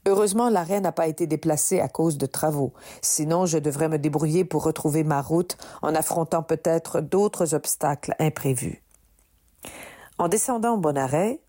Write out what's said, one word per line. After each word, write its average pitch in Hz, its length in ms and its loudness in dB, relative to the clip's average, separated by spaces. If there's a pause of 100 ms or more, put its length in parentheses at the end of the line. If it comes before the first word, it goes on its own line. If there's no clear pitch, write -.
Heureusement, 208 460 2
l'arrêt 196 300 2
n'a 180 100 0
pas 165 160 0
été 160 220 -2
déplacé 156 500 0
à - 80 2
cause 160 320 0
de 135 80 0
travaux. 143 460 -2 (280)
Sinon, 165 460 0
je 160 120 0
devrais 147 300 0
me 156 120 0
débrouiller 156 440 2
pour 156 200 -2
retrouver 156 400 0
ma 143 180 0
route 170 340 0 (260)
en 151 120 0
affrontant 160 480 0
peut-être 165 580 0
d'autres 180 540 0
obstacles - 640 -2
imprévus. 143 640 -2 (1400)
En 175 80 2
descendant 226 480 0
au 214 40 2
bon 151 200 0
arrêt 160 400 0 (100)